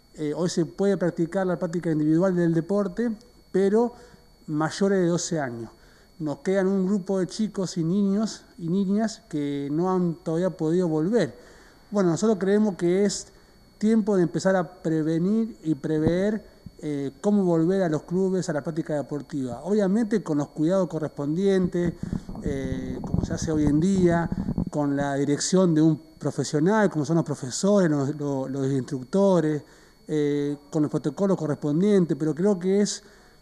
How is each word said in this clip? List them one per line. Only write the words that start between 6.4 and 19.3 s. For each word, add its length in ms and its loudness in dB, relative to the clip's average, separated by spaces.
un 200 2
grupo 320 0
de 80 0
chicos 500 -6
y 60 0
niños 600 0
y 100 -8
niñas 640 -2
que 420 -4
no 220 0
han 220 0
todavía 340 -2
podido 380 0
volver. 480 0
Bueno, 180 2
nosotros 300 2
creemos 360 2
que 300 2
es 220 -4
tiempo 400 2
de 60 4
empezar 320 2
a 120 0
prevenir 960 -2
y 120 0
prever, 760 -2
eh, 360 -6
cómo 240 2
volver 380 2
a 40 0
los 160 -2
clubes, 460 -2
a 40 -2
la 80 -4
práctica 340 -6
deportiva. 680 -6